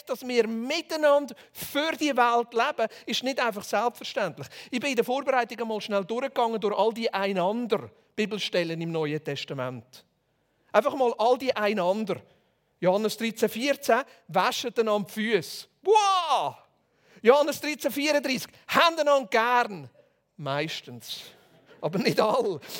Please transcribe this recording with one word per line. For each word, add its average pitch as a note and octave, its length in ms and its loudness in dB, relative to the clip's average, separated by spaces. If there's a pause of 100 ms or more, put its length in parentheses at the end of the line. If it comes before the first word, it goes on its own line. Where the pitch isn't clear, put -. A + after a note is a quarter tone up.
dass B3+ 220 -8
wir A#3+ 180 2
miteinander C#4+ 880 0 (200)
für D#4 400 -4
die C#4+ 240 -2
Welt A#3+ 360 2
leben, A#3 380 0 (140)
ist - 180 -4
nicht C4 160 -2
einfach A3 240 -2
selbstverständlich. G#3 840 -4 (240)
Ich B3 100 -2
bin C#4+ 80 -2
in C4 80 -2
der A3+ 80 4
Vorbereitung B3+ 560 -2
einmal A3 180 -4
schnell G3+ 240 -2
durchgegangen A#3 560 -2
durch G3+ 180 -2
all G#3+ 140 4
die A3+ 220 -4
Einander-Bibelstellen G3 1700 -2
im E3 100 -4
Neuen D#3 320 -4
Testament. C3 800 -8 (720)
Einfach A#3+ 220 4
mal B3 220 2
all B3 200 4
die B3+ 180 -2
Einander. G#3 680 0 (600)
Johannes G3+ 340 2
dreizehn A3+ 320 -2
vierzehn, B3 540 0 (260)
wäscht G3+ 500 0
einander G#3+ 300 0
die - 60 -18
Füße. G#3+ 540 -2 (160)
Wow! F4+ 720 4 (640)
Johannes C#4+ 400 6
dreizehn D4 300 -2
vierunddreißig, C#4+ 580 0 (180)
habt E4 320 4
einander C#4+ 300 4
gern. A3+ 600 0 (460)
Meistens. C#3+ 840 -6 (580)
Aber E3+ 200 -4
nicht - 200 0
alle. G#3+ 400 0 (200)